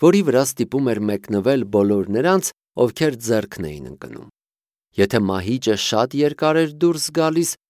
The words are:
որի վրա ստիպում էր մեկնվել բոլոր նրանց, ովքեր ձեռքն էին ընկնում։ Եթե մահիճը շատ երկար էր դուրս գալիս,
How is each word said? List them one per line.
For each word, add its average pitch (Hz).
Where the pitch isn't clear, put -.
որի 180
վրա 135
ստիպում 131
էր 107
մեկնվել 104
բոլոր 101
նրանց, 160
ովքեր 123
ձեռքն 107
էին 73
ընկնում։ -
Եթե 101
մահիճը 104
շատ 113
երկար 147
էր 160
դուրս 156
գալիս, 160